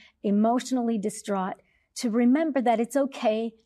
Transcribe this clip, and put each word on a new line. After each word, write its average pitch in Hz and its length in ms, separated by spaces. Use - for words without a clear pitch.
emotionally 233 720
distraught, 196 560
to 247 160
remember 262 500
that 226 200
it's 233 160
okay 226 560